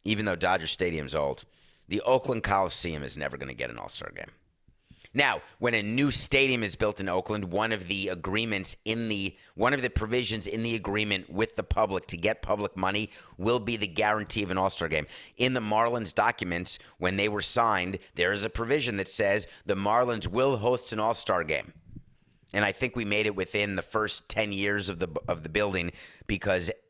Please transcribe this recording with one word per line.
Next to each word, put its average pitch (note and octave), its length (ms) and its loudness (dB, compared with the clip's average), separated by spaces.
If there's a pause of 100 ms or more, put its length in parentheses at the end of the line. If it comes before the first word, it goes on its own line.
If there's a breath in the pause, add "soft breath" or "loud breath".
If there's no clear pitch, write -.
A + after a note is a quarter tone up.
Even G#2+ 220 0
though F#2 100 0
Dodger F2+ 300 2
Stadium's D#2 480 -2
old, C#2+ 320 0 (420 soft breath)
the G2+ 140 -2
Oakland B2 420 2
Coliseum F2 600 0
is B1+ 120 -8
never C#2 220 -6
gonna C2+ 160 -10
get A#1+ 160 -6
an A#1 80 -12
All-Star - 320 -10
game. - 220 -14 (840 loud breath)
Now, B2 280 2 (160 loud breath)
when A#2+ 160 2
a G#2+ 80 4
new B2+ 300 2
stadium C3+ 520 4
is G2 120 -2
built G#2 240 0
in F#2+ 100 -2
Oakland, F#2+ 360 0
one G2+ 260 0
of F#2 160 -4
the F#2+ 220 -2
agreements F#2+ 680 -2 (100)
in A2+ 240 -2
the, G2 260 -2 (200 loud breath)
one A#2+ 180 2
of C3+ 80 -2
the B2 80 0
provisions A2 580 -2
in A2+ 140 -4
the A#2 140 -2
agreement G2+ 520 -2
with G#2 280 -2
the G#2 80 -2
public F#2+ 440 0
to F2+ 100 -8
get G2+ 260 0
public G#2 340 -2
money G2 320 0 (260 loud breath)
will A#2 240 0
be A2+ 180 -2
the G#2 100 -2
guarantee G#2 560 0
of F#2 80 -4
an F#2+ 80 2
All-Star F#2 280 0
game. D2+ 200 0 (300 loud breath)
In B2+ 160 2
the B2 80 0
Marlins A2 520 0
documents, F2+ 640 0 (220 loud breath)
when F2+ 160 0
they G#2 140 2
were G#2 120 -2
signed, G2 560 2 (160 loud breath)
there F2+ 180 4
is G#2 140 0
a A2 40 -2
provision A#2+ 480 0
that F#2+ 100 -2
says G2+ 400 2 (180 loud breath)
the G2 100 2
Marlins A2 520 2
will B2+ 300 2
host A#2 360 0
an A2 60 -2
All-Star G#2+ 440 0
game. D2+ 300 -4 (800)
And G#2 100 2
I G2+ 80 2
think B2 240 -4
we A#2 100 -2
made G#2 200 2
it G2+ 100 0
within G2+ 400 0
the F2+ 60 0
first - 480 -2
ten G#2+ 220 0
years G2+ 360 0
of F2 120 -4
the, F2+ 80 -2 (200)
of E2+ 140 -2
the D#2 80 -10
building F#2 440 0 (340 loud breath)
because F#2 420 0 (200)